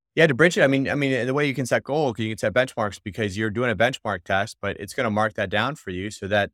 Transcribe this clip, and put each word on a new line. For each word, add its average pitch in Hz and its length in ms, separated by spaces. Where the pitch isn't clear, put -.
Yeah, 156 100
to 147 80
bridge 165 240
it. 190 40
I 147 40
mean, 135 220
I 110 80
mean, 131 320
the 131 60
way 147 120
you 135 80
can 131 100
set 117 200
goals, 139 340
you 110 120
can 107 80
set 110 140
benchmarks 113 480
because 104 380
you're 110 120
doing 120 200
a 107 60
benchmark 110 480
test, 98 360
but 101 200
it's 101 140
gonna 120 180
mark 107 220
that 104 140
down 113 280
for - 140
you 92 200
so 104 160
that, 101 280